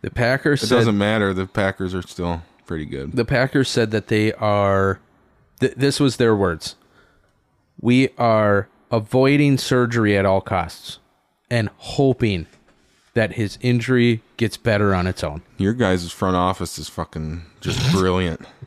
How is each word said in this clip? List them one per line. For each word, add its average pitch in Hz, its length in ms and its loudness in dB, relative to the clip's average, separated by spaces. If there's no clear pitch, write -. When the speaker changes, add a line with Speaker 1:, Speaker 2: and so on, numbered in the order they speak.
Speaker 1:
The 107 100 -8
Packers 135 520 0
Speaker 2:
It 110 60 -4
Speaker 1:
said 123 80 4
Speaker 2:
doesn't 113 220 4
matter. 101 360 0
The 95 120 -4
Packers 95 480 -4
are 90 80 -4
still 87 400 -8
pretty 78 180 -8
good. 69 280 -10
Speaker 1:
The 120 120 -2
Packers 131 440 0
said 113 220 0
that 107 160 -4
they 107 280 0
are, 98 680 0
th-, 131 160 0
this 139 220 0
was 139 200 2
their 113 180 4
words. 90 400 -4
"We 127 360 2
are 107 520 2
avoiding 135 680 2
surgery 117 580 2
at 98 80 2
all 95 160 2
costs - 580 -6
and 113 180 0
hoping 117 680 0
that 107 180 0
his 107 280 -4
injury 120 600 2
gets 110 200 -2
better 101 380 2
on 92 140 0
its - 160 -4
own." 76 180 -8
Speaker 2:
Your 98 180 0
guys' 92 380 0
front 92 240 0
office 90 420 -2
is - 100 -12
fucking 80 540 -10
just - 320 -2
Speaker 1:
<laughs> - 0 -
Speaker 2:
brilliant. 92 480 0